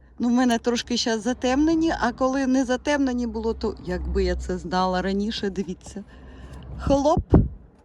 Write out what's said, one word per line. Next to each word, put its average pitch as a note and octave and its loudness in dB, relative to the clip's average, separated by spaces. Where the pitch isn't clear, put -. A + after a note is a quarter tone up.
Ну, A#3+ 0
в A#3+ 2
мене B3 4
трошки A#3+ -2
щас A3+ -2
затемнені, D4 2
а A#3 0
коли C4 0
не C4 4
затемнені B3 0
було, A3 -4
то A3 -4
якби F3+ -2
я F3+ 0
це F3+ -6
знала F#3 0
раніше, G3+ -2
дивіться. G3 -8
Хлоп, C#4+ 2